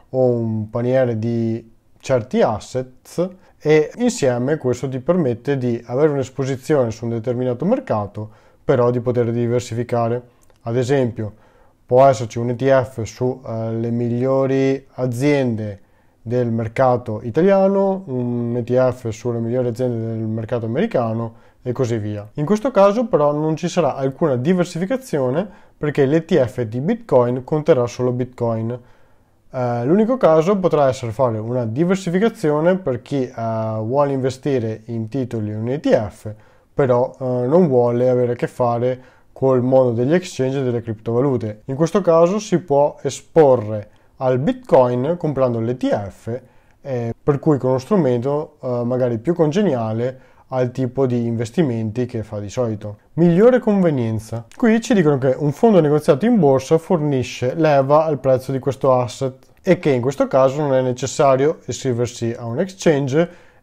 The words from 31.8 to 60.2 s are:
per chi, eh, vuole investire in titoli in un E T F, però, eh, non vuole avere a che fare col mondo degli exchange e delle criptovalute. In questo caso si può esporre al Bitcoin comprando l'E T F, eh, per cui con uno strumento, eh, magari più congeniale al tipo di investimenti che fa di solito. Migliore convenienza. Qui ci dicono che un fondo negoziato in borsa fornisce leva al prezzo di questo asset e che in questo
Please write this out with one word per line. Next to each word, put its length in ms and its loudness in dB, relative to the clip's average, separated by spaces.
per 240 -4
chi, 240 -4
eh, 80 -8
vuole 320 0
investire 720 -2
in 220 -6
titoli 420 -6
in 60 -8
un 120 -6
E 120 -4
T 80 -4
F, 440 -2
però, 440 2
eh, 60 -8
non 440 2
vuole 420 2
avere 220 2
a 40 -4
che 100 -4
fare 540 -2
col 300 2
mondo 300 4
degli 200 0
exchange 480 -2
e 20 -2
delle 200 -2
criptovalute. 840 -2
In 100 -6
questo 260 0
caso 360 4
si 200 -2
può 440 0
esporre 880 2
al 180 0
Bitcoin 800 2
comprando 420 0
l'E 160 -2
T 120 -4
F, 520 -6
eh, 400 -6
per 180 0
cui 200 2
con 120 0
uno 80 2
strumento, 840 0
eh, 220 -4
magari 340 0
più 160 -2
congeniale 840 0
al 200 0
tipo 340 -2
di 220 0
investimenti 800 -2
che 160 -8
fa 180 -10
di 80 -10
solito. 480 -6
Migliore 460 4
convenienza. 880 -2
Qui 240 2
ci 140 0
dicono 240 4
che 200 0
un 140 0
fondo 260 4
negoziato 460 2
in 140 4
borsa 400 4
fornisce 760 -2
leva 520 4
al 120 -2
prezzo 320 0
di 80 -4
questo 400 0
asset 480 -6
e 160 2
che 120 0
in 100 2
questo 260 0